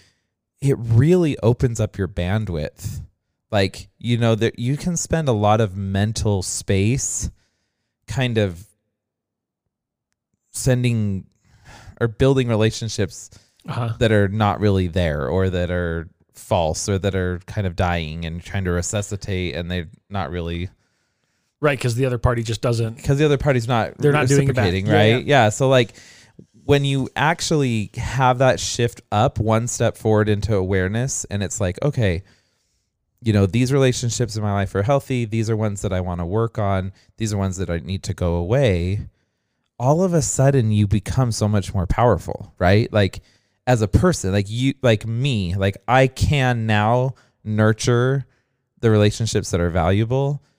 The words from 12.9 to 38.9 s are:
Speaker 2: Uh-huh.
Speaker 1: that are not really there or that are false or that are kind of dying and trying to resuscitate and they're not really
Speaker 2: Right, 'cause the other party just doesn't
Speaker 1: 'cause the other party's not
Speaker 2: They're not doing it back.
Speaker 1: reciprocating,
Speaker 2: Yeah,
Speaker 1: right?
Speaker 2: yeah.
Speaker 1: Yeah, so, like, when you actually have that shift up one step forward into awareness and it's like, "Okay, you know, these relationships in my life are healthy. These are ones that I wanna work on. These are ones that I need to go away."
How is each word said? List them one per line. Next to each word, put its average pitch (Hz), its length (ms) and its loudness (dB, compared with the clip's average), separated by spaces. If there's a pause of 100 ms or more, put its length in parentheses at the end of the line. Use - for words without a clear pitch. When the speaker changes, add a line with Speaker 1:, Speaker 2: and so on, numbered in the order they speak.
Speaker 2:
Uh-huh. 117 320 -6
Speaker 1:
that 110 120 4
are 101 160 6
not 101 320 0
really 95 280 2
there 80 400 -2
or 92 220 0
that 90 220 -2
are 85 380 -4 (240)
false 85 560 -2
or 98 100 0
that 95 160 -2
are 90 300 -4
kind 104 220 -6
of 85 80 -6
dying 85 500 -4
and 82 180 -8
trying 98 220 -6
to 87 60 -2
resuscitate 92 840 -6
and 85 140 -8
they're 87 200 -6 (200)
not 92 220 -6
really 87 380 -6 (920)
Speaker 2:
Right, 143 180 0
'cause 120 160 -2
the 135 100 0
other 123 120 -2
party 120 260 0
just 110 180 -6
doesn't 117 420 -2
Speaker 1:
'cause 139 160 0
the 151 60 4
other 147 120 2
party's 123 320 0
not 110 280 -2
Speaker 2:
They're 147 140 2
not 147 160 2
doing 139 220 4
it 127 60 0
back. 120 100 2
Speaker 1:
reciprocating, 95 220 0
Speaker 2:
Yeah, 107 60 4
Speaker 1:
right? 110 320 4
Speaker 2:
yeah. 131 200 6
Speaker 1:
Yeah, 104 40 4
so, 131 200 0
like, 127 240 4 (720)
when 139 180 4
you 139 320 0
actually 139 800 0
have 127 440 0
that 131 200 4
shift - 420 -4 (100)
up 110 280 2
one 110 280 0
step - 280 -2
forward 107 320 2
into 104 280 0
awareness 98 720 -2
and 101 140 -4
it's - 180 -6
like, 95 200 -2
"Okay, 101 420 0 (960)
you 110 100 0
know, 101 140 4
these 120 260 0
relationships 123 640 0
in 104 80 -4
my 104 80 -2
life 101 240 -2
are 95 80 0
healthy. 131 400 -2
These 110 260 -2
are 113 60 -2
ones 107 280 -4
that 95 100 -4
I 92 80 -2
wanna 87 240 -6
work 110 340 -4
on. 98 320 -2 (260)
These 110 160 -4
are 101 40 -2
ones 95 200 -2
that 90 120 -4
I 85 100 -2
need 92 240 -8
to 92 100 -6
go 87 220 -2
away." 95 720 0 (720)